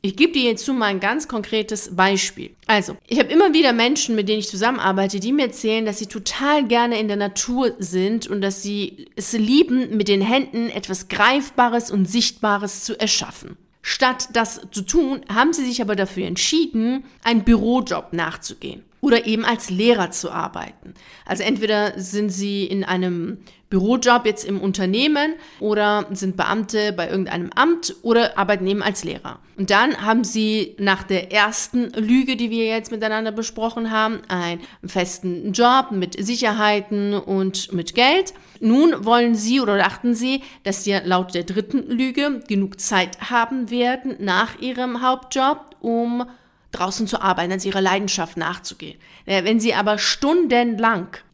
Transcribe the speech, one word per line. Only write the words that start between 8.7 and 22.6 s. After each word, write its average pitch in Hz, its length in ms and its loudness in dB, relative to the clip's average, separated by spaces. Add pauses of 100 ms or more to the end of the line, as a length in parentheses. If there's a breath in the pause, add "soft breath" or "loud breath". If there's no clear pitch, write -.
es - 160 -2
lieben, 247 640 2
mit 202 120 0
den 202 120 4
Händen 233 480 0
etwas - 400 -8
Greifbares 240 840 2
und 190 140 2
Sichtbares 202 800 0
zu - 160 -4
erschaffen. - 560 -4 (240)
Statt - 540 -2
das 226 260 0 (120)
zu 202 100 -4
tun, 269 400 0 (100)
haben 262 220 4
sie 311 100 -2
sich 247 160 -2
aber 208 160 0
dafür 190 300 -2
entschieden, 240 760 0 (200 loud breath)
einen 226 200 2
Bürojob 233 680 2
nachzugehen - 720 -8 (160)
oder 233 260 4
eben 220 180 0
als 226 260 -2
Lehrer 196 400 4
zu - 200 -4
arbeiten. - 640 -10 (300 loud breath)
Also 196 180 -4
entweder 208 560 0
sind 196 320 -2
sie 202 340 -2